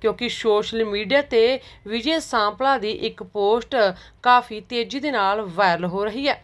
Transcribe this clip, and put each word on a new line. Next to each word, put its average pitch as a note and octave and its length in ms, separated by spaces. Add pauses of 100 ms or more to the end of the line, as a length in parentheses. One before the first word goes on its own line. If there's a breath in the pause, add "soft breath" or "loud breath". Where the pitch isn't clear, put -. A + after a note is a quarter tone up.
ਕਿਉਂਕਿ A3 280
ਸੋਸ਼ਲ A3 560
ਮੀਡੀਆ G#3+ 380
'ਤੇ B3 380 (260 loud breath)
ਵਿਜੇ A#3 340
ਸਾਂਪਲਾ A#3+ 580
ਦੀ G#3+ 120
ਇੱਕ A3 320
ਪੋਸਟ G#3 540 (460 loud breath)
ਕਾਫੀ B3 380
ਤੇਜ਼ੀ A#3 400
ਦੇ D4 100
ਨਾਲ G#3 300
ਵਾਇਰਲ F3 440
ਹੋ F#3 200
ਰਹੀ B3+ 240
ਹੈ। - 160